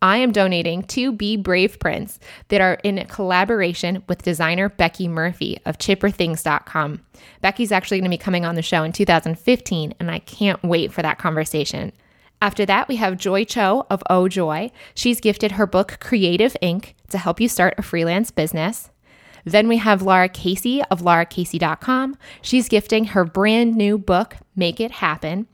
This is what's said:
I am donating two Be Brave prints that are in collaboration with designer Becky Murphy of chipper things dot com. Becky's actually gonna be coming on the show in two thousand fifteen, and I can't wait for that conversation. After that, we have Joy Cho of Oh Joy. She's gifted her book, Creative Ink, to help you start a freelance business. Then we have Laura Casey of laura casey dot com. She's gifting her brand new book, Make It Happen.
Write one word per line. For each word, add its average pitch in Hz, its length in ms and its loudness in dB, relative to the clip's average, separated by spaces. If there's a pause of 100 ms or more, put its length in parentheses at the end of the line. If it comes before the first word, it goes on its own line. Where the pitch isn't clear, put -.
I 196 160 4
am 254 120 2
donating 180 520 0
two 254 280 -2
Be 214 260 -2
Brave 185 420 0
prints - 400 -6 (300)
that 202 120 2
are 185 240 2
in 196 220 -2
collaboration 185 1000 0
with 180 140 -4
designer 170 460 0
Becky 175 400 -2
Murphy 165 560 -4
of - 140 -6
chipper 196 320 0
things 165 320 -2
dot 147 240 -2
com. 156 340 -4 (420)
Becky's 202 300 0
actually 190 280 0
gonna 185 100 0
be 175 80 -2
coming 175 260 -2
on 170 120 -4
the 160 60 -2
show 160 200 0
in 160 100 -4
two 202 120 0
thousand 165 340 2
fifteen, 180 640 -2
and 170 100 -4
I 165 80 -6
can't - 460 -2
wait 170 280 0
for 175 100 -4
that 151 160 -2
conversation. 156 720 -4 (500)
After 202 240 0
that, 196 200 2
we 254 100 -4
have 190 200 0
Joy 196 280 0
Cho 214 440 0
of 196 220 -2
Oh 185 180 4
Joy. 180 420 -4 (240)
She's 240 280 0
gifted 208 300 0
her 202 140 2
book, 190 340 0
Creative 196 600 2
Ink, 180 340 -2 (140)
to - 80 -6
help 175 240 -2
you 233 80 4
start - 300 2
a - 40 -2
freelance 170 480 -2
business. 160 600 -4 (560)
Then 208 220 4
we 233 100 4
have 202 240 2
Laura 185 260 4
Casey 240 600 -2
of 175 100 0
laura 170 240 4
casey 170 340 -6
dot 156 220 -2
com. 262 380 -2 (240)
She's 254 260 2
gifting 220 380 2
her 190 180 2
brand 220 500 2
new 208 220 2
book, 196 400 0 (180)
Make 175 260 -2
It 226 100 -4
Happen. 165 640 -4